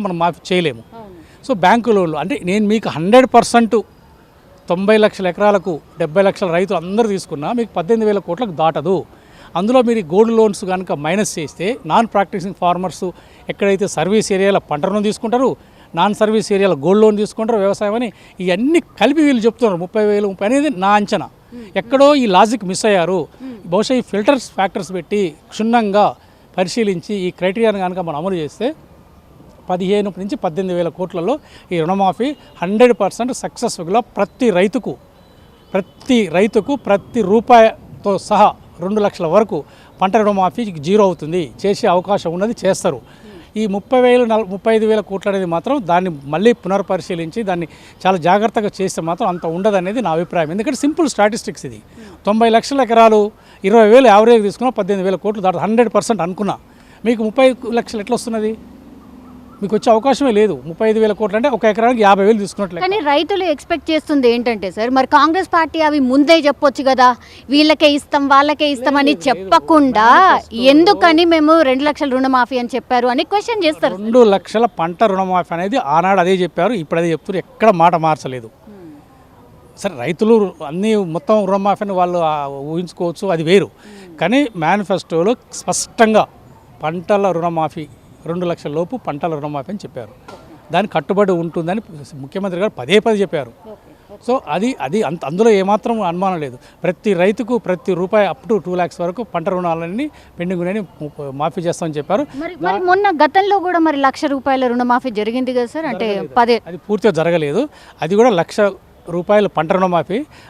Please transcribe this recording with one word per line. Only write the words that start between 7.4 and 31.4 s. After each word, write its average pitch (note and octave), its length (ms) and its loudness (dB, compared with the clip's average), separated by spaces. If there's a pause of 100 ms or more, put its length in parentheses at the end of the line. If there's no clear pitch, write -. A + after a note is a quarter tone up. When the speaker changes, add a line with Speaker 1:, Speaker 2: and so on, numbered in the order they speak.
Speaker 1:
మీకు A#3 200 -4
పద్దెనిమిది G#3+ 320 0
వేల G3+ 180 0
కోట్లకు F#3 260 -6 (100)
దాటదు. D#3+ 340 0 (600)
అందులో A#3+ 280 2
మీరు A3+ 140 0 (120)
గోల్డ్ A3+ 240 4
లోన్స్ A3 340 2
కనుక F#3 200 -6 (120)
మైనస్ F3+ 360 -2
చేస్తే D#3 280 -8 (240)
నాన్ G#3+ 220 2
ప్రాక్టీసింగ్ G3 480 -4
ఫార్మర్స్ F3+ 440 -2 (460)
ఎక్కడైతే G3 340 0 (120)
సర్వీస్ F#3+ 380 0
ఏరియాలో G3 260 2 (100)
పంట D3 180 -4
రుణం G#3 180 -2
తీసుకుంటారు, A3+ 420 -2 (500)
నాన్ G3 220 0
సర్వీస్ G#3+ 340 0
ఏరియాలో F#3+ 300 2
గోల్డ్ G3+ 180 4
లోన్ G#3+ 180 4
తీసుకుంటారు, A3 420 -2
వ్యవసాయం G3+ 360 -2
అని A#3+ 100 -4 (360)
ఇవన్నీ A#3+ 340 2 (200)
కలిపి C#4+ 280 4
వీళ్ళు B3+ 180 2
చెప్తున్నారు G#3+ 380 0
ముప్పై G#3+ 260 -2
వేలు, G#3 240 0
ముప్పై G3 160 -4
అనేది C#4+ 200 0 (140)
నా G3 160 2
అంచనా. F#3 280 -4
Speaker 2:
Hmm. - 360 -20 (180)
Speaker 1:
ఎక్కడో C4+ 260 4 (160)
ఈ - 20 0 (100)
లాజిక్ G#3 360 2
మిస్ F#3 180 -4
అయ్యారు. F#3 320 2
Speaker 2:
Hmm. B3 340 -14 (160)
Speaker 1:
బహుశా G#3+ 300 0
ఈ - 100 -6
ఫిల్టర్స్ G#3+ 360 0 (100)
ఫ్యాక్టర్స్ F#3+ 400 -4
పెట్టి G3 240 -4 (320)
క్షుణ్ణంగా G#3+ 520 2 (520)
పరిశీలించి F#3+ 560 -2 (140)
ఈ F3 120 -6
క్రైటీరియాను G3+ 460 0
కనుక F3+ 140 -6 (100)
మనం D3 120 -6
అమలు F#3 220 -4
చేస్తే G3+ 240 -6 (1040)
పదిహేను G3 380 -2 (120)
నుంచి G3+ 220 -8
పద్దెనిమిది F3+ 360 -4
వేల E3+ 180 -2
కోట్లలో F3+ 360 -4 (380)